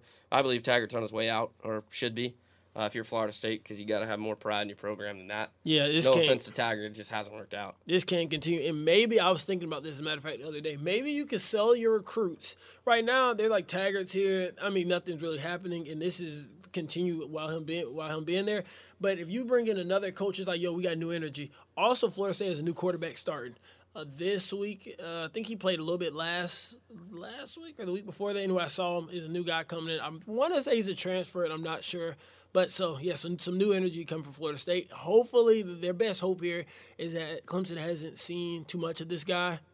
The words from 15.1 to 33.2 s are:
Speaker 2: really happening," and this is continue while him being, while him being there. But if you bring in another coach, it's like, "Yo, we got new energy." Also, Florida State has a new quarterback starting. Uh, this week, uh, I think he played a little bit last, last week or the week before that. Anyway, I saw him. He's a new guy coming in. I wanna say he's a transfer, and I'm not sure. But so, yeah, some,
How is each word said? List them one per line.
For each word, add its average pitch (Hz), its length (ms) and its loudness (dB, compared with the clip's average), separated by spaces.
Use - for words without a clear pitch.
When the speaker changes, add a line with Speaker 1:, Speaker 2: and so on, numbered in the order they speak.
Speaker 2:
really 160 160 -2
happening," 170 500 -4
and 156 100 -6
this 175 200 0
is 147 300 -8
continue 165 540 -2
while 156 240 -6
him 160 140 -4
being, 156 320 -4
while 156 200 -4
him 156 100 -4
being 185 200 2
there. 208 180 0
But 196 180 2
if 165 100 -8
you 233 180 -2
bring 240 200 4
in 208 140 2
another 185 320 2
coach, 196 260 -2
it's 185 100 -4
like, 175 140 0
"Yo, 175 120 0
we 175 100 0
got 170 160 0
new 165 100 -2
energy." 147 420 -6
Also, 233 360 4
Florida 196 240 0
State 196 140 -2
has 156 100 -2
a 151 40 -4
new 165 120 0
quarterback 170 420 -2
starting. 127 380 -6
Uh, 156 120 -12
this 190 380 0
week, 202 500 -8
uh, 165 220 -6
I - 80 -6
think 220 140 -4
he 220 100 -6
played 185 220 2
a - 40 -6
little 170 140 0
bit 165 160 -2
last, 175 640 -2
last 214 500 -12
week 320 160 -16
or 226 80 -10
the 180 60 -4
week 202 140 -4
before 202 260 -4
that. 202 80 0
Anyway, 185 240 2
I 147 60 -2
saw 175 300 0
him. 160 100 -8
He's 170 160 -8
a 160 40 -8
new 175 140 -2
guy 165 200 0
coming 165 300 -6
in. 156 60 -2
I 135 100 -6
wanna 277 360 2
say 220 160 2
he's 202 100 0
a 190 80 -2
transfer, 185 480 -2
and 160 80 0
I'm 160 100 -4
not 160 220 -4
sure. 165 320 -6
But 185 180 4
so, 165 300 -2
yeah, 170 140 -2
some, 170 220 -4